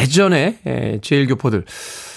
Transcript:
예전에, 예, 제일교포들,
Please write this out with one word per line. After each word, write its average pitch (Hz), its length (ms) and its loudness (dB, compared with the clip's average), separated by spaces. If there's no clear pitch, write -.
예전에, 170 680 2
예, 120 360 -2
제일교포들, 127 640 0